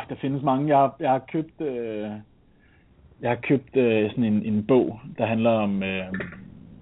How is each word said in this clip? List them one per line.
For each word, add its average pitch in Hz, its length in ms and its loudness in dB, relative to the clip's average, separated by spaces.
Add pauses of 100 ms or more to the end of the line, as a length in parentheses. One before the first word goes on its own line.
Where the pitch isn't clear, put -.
der 131 60 -8
findes 135 280 -4
mange. 147 260 2
Jeg 143 80 6
har, 135 220 4
jeg 143 120 0
har 131 200 0
købt, 160 300 -6
øh, 113 480 -6 (1120)
jeg 120 80 -2
har 117 180 -2
købt, 135 300 0
øh, 110 320 4
sådan 120 140 -2
en, 107 220 2
en 107 220 -2
bog, 110 320 2 (180)
der 117 80 -2
handler 113 260 2
om, 101 320 0
øh, 95 200 -4 (800)